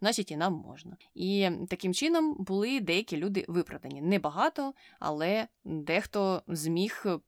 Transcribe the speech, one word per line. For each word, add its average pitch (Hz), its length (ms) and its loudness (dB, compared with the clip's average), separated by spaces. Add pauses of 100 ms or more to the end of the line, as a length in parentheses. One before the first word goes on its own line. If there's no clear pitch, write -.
значить 208 300 0
і 151 60 -6
нам 175 160 2
можна. 156 440 -12 (180)
І 190 360 2 (180)
таким 185 260 0
чином 311 440 2
були 208 420 0
деякі 175 360 0
люди 196 320 0
виправдані. 143 540 -4
Небагато, 202 720 0 (260)
але 175 480 0 (160)
дехто 180 840 0
зміг 165 560 0 (240)